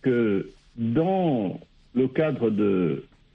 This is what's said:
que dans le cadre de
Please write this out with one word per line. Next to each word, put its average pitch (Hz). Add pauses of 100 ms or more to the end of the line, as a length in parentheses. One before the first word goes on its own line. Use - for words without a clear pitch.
que 113 (260)
dans 123 (340)
le 131
cadre 131
de 95 (300)